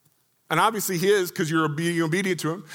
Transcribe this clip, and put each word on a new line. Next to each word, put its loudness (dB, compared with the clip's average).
and 2
obviously 0
he 2
is 2
'cause -2
you're 2
being -2
obedient 0
to -2
him. -8